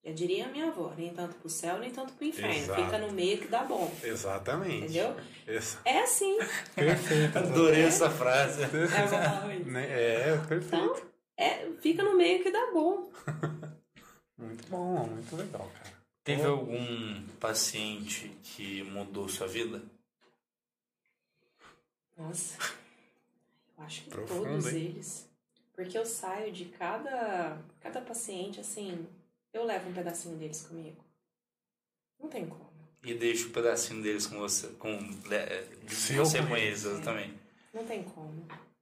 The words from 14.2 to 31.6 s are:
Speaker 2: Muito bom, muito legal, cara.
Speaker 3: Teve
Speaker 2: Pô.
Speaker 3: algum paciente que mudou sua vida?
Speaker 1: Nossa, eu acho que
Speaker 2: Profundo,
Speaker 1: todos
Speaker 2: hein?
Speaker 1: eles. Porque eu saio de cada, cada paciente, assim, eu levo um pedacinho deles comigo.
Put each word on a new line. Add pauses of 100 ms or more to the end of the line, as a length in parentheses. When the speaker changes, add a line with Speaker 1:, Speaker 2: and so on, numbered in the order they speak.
Speaker 2:
Muito
bom,
muito
legal,
cara. (300)
Speaker 3:
Teve
Speaker 2:
Pô.
Speaker 3:
algum (160)
paciente (140)
que
mudou
sua
vida? (2250)
Speaker 1:
Nossa, (1200)
eu
acho
que
Speaker 2:
Profundo,
Speaker 1:
todos
Speaker 2:
hein?
Speaker 1:
eles. (460)
Porque
eu
saio
de
cada, (220)
cada
paciente,
assim, (460)
eu
levo
um
pedacinho
deles
comigo. (1200)